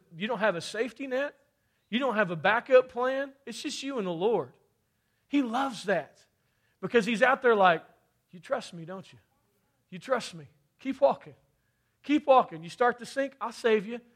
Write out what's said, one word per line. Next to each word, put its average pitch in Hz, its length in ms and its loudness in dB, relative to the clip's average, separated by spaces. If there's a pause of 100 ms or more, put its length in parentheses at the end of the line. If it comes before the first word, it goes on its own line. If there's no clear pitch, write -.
(180)
you 190 100 -6
don't 240 120 -4
have 202 160 2
a 165 60 -6
safety 247 460 -6
net. 269 260 -6 (560)
You 214 100 -2
don't 254 160 -2
have 208 160 0
a 180 40 -6
backup 233 540 4
plan. 269 420 -4 (140)
It's 233 160 -12
just - 220 -10
you 269 140 -8
and 196 100 -4
the 180 40 -4
Lord. 170 400 -2 (760)
He 285 140 0
loves 240 420 -4
that 170 340 -4 (640)
because 196 240 0
he's 220 160 -2
out 262 220 2
there 240 120 4
like, 180 280 4 (480)
"You 180 80 -20
trust - 340 -8
me, 165 100 -16
don't 185 300 -16
you? 120 60 -20 (720)
You 185 80 -14
trust 247 340 -4
me. 160 120 -16 (340)
Keep 262 220 -6
walking. 156 340 2 (680)
Keep 294 240 2
walking. 233 380 4
You 170 60 -14
start 240 280 0
to 240 80 -16
sink, 269 340 -6
I'll 233 120 -8
save 220 340 0
you. 233 160 -12 (140)